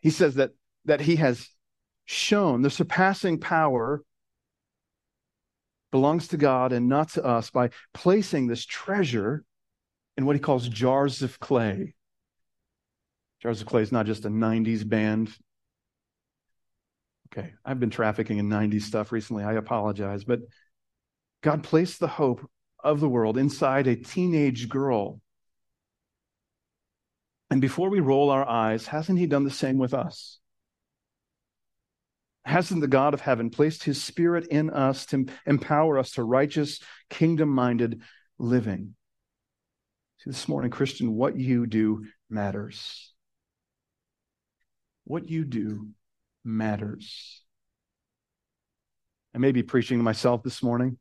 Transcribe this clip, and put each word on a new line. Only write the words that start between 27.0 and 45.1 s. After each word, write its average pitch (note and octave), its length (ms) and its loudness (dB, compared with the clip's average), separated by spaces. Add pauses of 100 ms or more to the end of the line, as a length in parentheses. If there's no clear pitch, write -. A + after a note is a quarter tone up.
And C3+ 100 4
before E3+ 300 0
we G3+ 100 2
roll C#3 300 4
our C3+ 180 2
eyes, A2+ 380 0
hasn't E3 320 -2
he F3 80 2
done C#3+ 180 2
the C#3 60 -2
same C3+ 280 -2
with B2+ 140 0
us? - 460 -8 (2000)
Hasn't E3+ 360 0
the C#3+ 80 0
God C#3 240 4
of C#3 80 -4
heaven A#2 300 0
placed D3+ 340 0
his C3+ 180 -4
spirit E3+ 440 0
in D3+ 240 0
us C3+ 360 0
to C3+ 200 -2 (200)
empower D3 520 2
us B2+ 140 -2
to A#2+ 120 -4
righteous, C#3+ 560 0 (300)
kingdom-minded B2+ 920 2 (380)
living? A2 560 -2 (1200)
See, - 120 -14
this - 180 -10
morning, C3+ 220 -2
Christian, B2+ 440 -2
what B2+ 220 0
you B2+ 300 0
do A2 400 0 (240)
matters. G#2 840 -8 (1900)
What D#3 240 -8